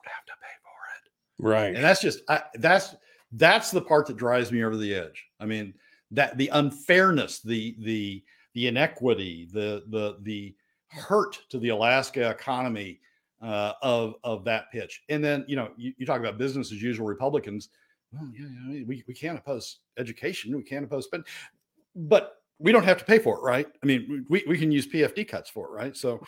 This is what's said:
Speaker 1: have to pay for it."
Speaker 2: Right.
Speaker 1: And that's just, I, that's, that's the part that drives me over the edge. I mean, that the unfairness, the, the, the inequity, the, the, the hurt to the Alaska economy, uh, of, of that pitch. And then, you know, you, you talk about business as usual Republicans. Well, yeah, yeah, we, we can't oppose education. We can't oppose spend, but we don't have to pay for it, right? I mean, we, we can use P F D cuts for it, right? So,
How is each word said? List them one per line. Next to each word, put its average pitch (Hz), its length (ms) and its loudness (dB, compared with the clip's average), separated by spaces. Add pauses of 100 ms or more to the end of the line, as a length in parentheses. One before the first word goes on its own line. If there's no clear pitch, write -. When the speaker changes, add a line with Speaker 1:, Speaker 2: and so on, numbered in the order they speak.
Speaker 1:
have - 180 -14
to - 160 -20
pay - 220 -20
for - 80 -20 (260)
it." - 500 -10
Speaker 2:
Right. 110 280 2
Speaker 1:
And 123 100 0
that's 185 160 6
just, - 300 -2
I, 151 120 2 (120)
that's, 170 420 4 (360)
that's 175 380 6
the 180 120 0
part 151 240 4
that 127 100 -8
drives 120 340 2
me 117 140 2
over 110 140 0
the 101 160 -2
edge. 85 320 -8 (140)
I 107 40 -10
mean, 107 300 -6 (360)
that 127 280 0
the 139 160 0
unfairness, 156 840 4
the, 113 400 -4
the, 104 440 -4 (300)
the 120 140 0
inequity, 107 840 0
the, 104 360 -4
the, 107 340 -4
the 101 340 -10 (320)
hurt 185 520 -2 (100)
to 131 80 -8
the 117 120 0
Alaska 120 600 2
economy, 113 720 -6 (420)
uh, 104 300 -2 (100)
of, 117 400 0
of 110 220 -6
that 110 260 -2
pitch. 107 380 -10
And 151 140 -2
then, 143 260 0
you 143 80 -4
know, 113 200 -4
you, 123 220 -10
you 127 80 -10
talk 131 140 -2
about 107 180 -4
business 131 320 -4
as 104 100 -10
usual 113 260 -4
Republicans. 107 640 -4 (420)
Well, 143 200 -12
yeah, 135 140 -16 (220)
yeah, 139 180 -10
we, 123 200 -8
we 127 60 -12
can't 156 240 -8
oppose - 440 -8 (180)
education. 127 580 -8
We 127 60 -8
can't 139 220 -10
oppose 131 220 -6
spend, 170 180 -10 (720)
but 170 400 2 (220)
we 165 120 4
don't 220 140 8
have 185 140 6
to - 60 -16
pay 220 140 8
for 113 180 4
it, - 60 -10
right? 131 240 0 (160)
I 139 40 -2
mean, 131 440 0
we, 196 160 4
we 170 100 2
can 156 140 2
use 143 160 2
P 123 160 0
F 135 120 2
D 214 100 -2
cuts - 260 -10
for 98 160 -10
it, - 60 -14
right? 117 220 -8
So, 120 340 -4